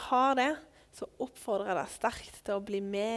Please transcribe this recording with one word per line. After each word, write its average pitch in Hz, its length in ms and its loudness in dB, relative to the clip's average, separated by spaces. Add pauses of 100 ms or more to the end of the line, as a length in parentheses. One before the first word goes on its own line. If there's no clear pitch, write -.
har 262 280 6
det, 262 160 4 (420)
så - 140 -10 (120)
oppfordrer 208 520 -2
jeg 175 80 2
deg - 160 -6
sterkt - 480 -4
til 202 140 0
å 202 60 -4
bli 202 200 -2
med 202 320 -2